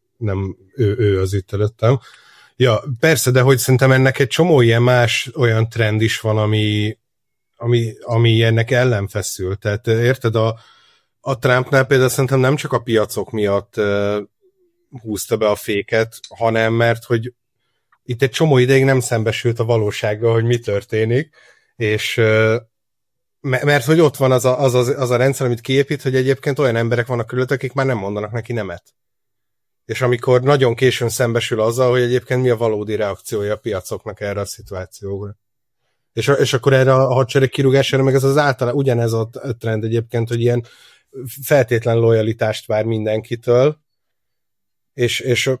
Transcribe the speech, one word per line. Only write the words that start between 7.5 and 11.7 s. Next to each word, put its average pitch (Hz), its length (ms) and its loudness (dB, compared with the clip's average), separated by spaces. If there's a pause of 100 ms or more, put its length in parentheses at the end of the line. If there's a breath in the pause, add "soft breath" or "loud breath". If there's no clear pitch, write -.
ami, 117 440 -2
ami 113 420 2
ennek 113 280 2
ellenfeszül. 101 840 -2
Tehát, 104 320 -4
ö, 113 160 0
érted, 120 320 -2
a, 113 240 -2 (600 soft breath)
a 135 180 -6
Trumpnál 131 480 0